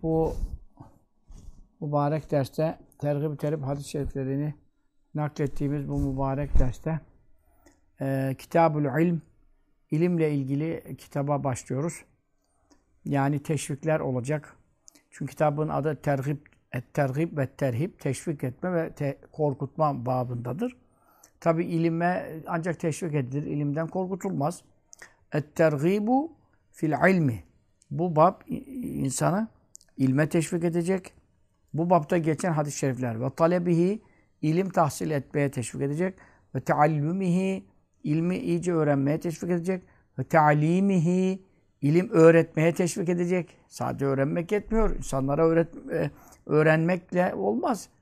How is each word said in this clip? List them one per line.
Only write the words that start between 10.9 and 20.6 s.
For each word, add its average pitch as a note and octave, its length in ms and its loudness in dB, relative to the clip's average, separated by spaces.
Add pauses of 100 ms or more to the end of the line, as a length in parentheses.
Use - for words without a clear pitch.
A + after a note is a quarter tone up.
kitaba C#3+ 460 -4
başlıyoruz. C3+ 600 -6 (1000)
Yani C#3+ 380 -2
teşvikler D#3 560 -2
olacak. C#3+ 560 -4 (560)
Çünkü - 200 -10
kitabın D3+ 380 0
adı D3 260 -2
Tergib, C#3+ 420 -2 (340)
Et-Tergib D3 680 -4
ve C3+ 100 -2
Terhib, C3+ 520 -4
teşvik D3 440 -4
etme D#3+ 300 -6
ve E3 180 -2
te-, C#3+ 260 -6 (140)
korkutma C#3+ 760 -2
babındadır. B2+ 720 -4 (640)